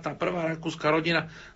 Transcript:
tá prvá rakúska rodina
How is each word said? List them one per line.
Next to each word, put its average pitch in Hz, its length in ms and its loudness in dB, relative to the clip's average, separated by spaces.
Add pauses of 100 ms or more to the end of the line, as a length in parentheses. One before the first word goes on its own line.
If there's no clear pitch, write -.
tá 151 80 -2
prvá 170 400 0
rakúska 160 400 0
rodina 160 400 2 (240)